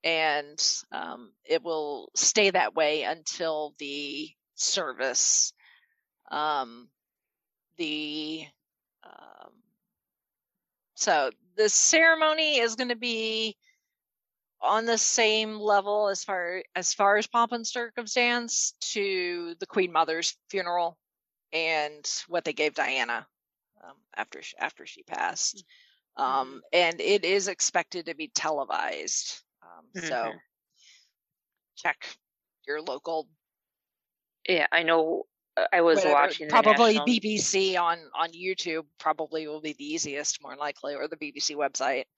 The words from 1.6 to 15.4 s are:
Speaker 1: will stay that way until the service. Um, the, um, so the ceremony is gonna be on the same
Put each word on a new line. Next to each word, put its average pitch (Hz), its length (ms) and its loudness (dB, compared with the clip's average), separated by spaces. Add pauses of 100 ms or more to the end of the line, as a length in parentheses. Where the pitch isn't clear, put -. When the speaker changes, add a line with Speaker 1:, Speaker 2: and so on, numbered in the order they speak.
Speaker 1:
will 147 520 -6
stay 202 360 4
that 170 240 2
way 151 300 2
until 156 760 -4
the 143 520 -10 (240)
service. - 960 2 (800)
Um, 135 580 -2 (880)
the, 156 680 -6 (560)
um, - 500 -20 (1400)
so 147 360 2 (260)
the 214 120 4
ceremony 311 920 4
is 226 160 0
gonna 240 180 -4
be 220 600 -4 (1040)
on 208 260 2
the 226 120 2
same 214 600 2